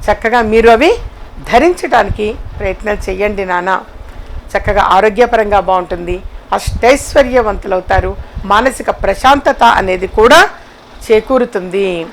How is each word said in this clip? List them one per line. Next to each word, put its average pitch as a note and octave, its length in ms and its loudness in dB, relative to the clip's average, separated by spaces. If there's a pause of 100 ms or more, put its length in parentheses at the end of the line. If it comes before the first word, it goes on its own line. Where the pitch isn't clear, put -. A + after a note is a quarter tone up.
(120)
చక్కగా A#3 300 0
మీరు A3+ 280 4
అవి C#4+ 280 4 (540)
ధరించడానికి A#3+ 840 0 (240)
ప్రయత్నం G3+ 340 -4
చేయండి G3+ 520 -4
నాన్న. F#3 360 -2 (760)
చక్కగా G3 240 0
ఆరోగ్యపరంగా G#3 800 2
బాగుంటుంది, F3+ 640 -2 (320)
అష్టైశ్వర్యవంతులవుతారు, G3+ 1600 0 (280)
మానసిక A3 440 0
ప్రశాంతత C4 760 0
అనేది F#3+ 440 2
కూడా D4 420 4 (600)
చేకూరుతుంది. G3+ 1000 -2